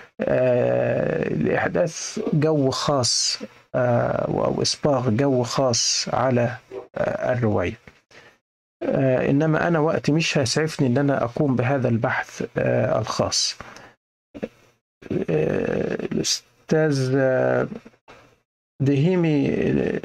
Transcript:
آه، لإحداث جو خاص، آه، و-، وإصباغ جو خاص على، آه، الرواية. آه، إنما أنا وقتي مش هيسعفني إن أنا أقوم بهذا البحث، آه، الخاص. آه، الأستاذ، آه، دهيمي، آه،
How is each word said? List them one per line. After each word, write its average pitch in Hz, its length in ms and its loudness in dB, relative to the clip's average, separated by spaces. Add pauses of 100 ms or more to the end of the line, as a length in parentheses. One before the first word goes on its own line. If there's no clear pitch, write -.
(200)
آه، 123 1120 2
لإحداث - 840 -2 (140)
جو 147 380 2
خاص، - 680 0 (360)
آه، 123 560 0
و-، - 280 0
وإصباغ 131 520 0
جو 127 320 2
خاص - 680 0
على، 120 440 2 (400)
آه، - 360 -2
الرواية. 110 460 0 (1040)
آه، 131 480 2
إنما 156 380 2
أنا 165 100 2
وقتي 151 340 0
مش 160 260 0
هيسعفني 151 480 0
إن 123 120 2
أنا 139 260 0
أقوم 127 320 0
بهذا 123 320 0
البحث، 117 580 -2 (120)
آه، 123 400 0
الخاص. - 600 -2 (1700)
آه، 50 640 -2 (180)
الأستاذ، 143 1040 -2
آه، 127 520 2 (1120)
دهيمي، 151 680 2
آه، - 540 0